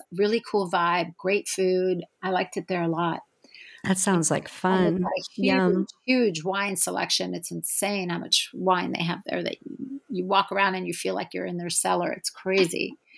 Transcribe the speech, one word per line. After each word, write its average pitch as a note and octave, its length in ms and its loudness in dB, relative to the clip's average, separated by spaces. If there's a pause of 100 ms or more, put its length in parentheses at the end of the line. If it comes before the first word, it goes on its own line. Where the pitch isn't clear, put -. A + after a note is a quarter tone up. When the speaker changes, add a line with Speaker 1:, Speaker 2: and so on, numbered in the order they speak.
(120)
Speaker 1:
Really G#3 300 2 (100)
cool G3 180 0
vibe, F3 460 0
great G3 320 -2
food. F#3 560 0 (200)
I F#3+ 80 -2
liked F#3 260 -2
it F3 100 -8
there F3+ 140 -2
a E3 80 0
lot. E3 320 -2 (640)
Speaker 2:
That F#3 120 2
sounds E3+ 340 2
like D3+ 180 -2 (140)
Speaker 1:
And F#3 220 4
they've E3+ 80 4
Speaker 2:
fun. F3+ 80 0
Speaker 1:
got F3+ 100 -2
a - 120 -4 (120)
huge, G3 100 0
Speaker 2:
Yum. F#3+ 420 4 (180)
Speaker 1:
huge A3+ 400 2
wine G3 320 -2
selection. F3+ 580 0
It's E3+ 160 -6
insane F#3+ 600 2
how E3+ 60 -2
much - 360 0
wine F#3 400 0
they - 100 -2
have E3+ 220 -2
there F3 180 -4
that - 180 -4
you, - 380 -12 (100)
you F#3 160 -4
walk F#3+ 280 2
around G3 220 2
and F#3 120 -6
you E3+ 60 -4
feel F#3 220 -4
like F#3+ 180 -6
you're F3+ 120 -4
in F3+ 120 -6
their F3 120 -6
cellar. F3+ 440 0
It's - 160 -6
crazy. - 640 0 (220)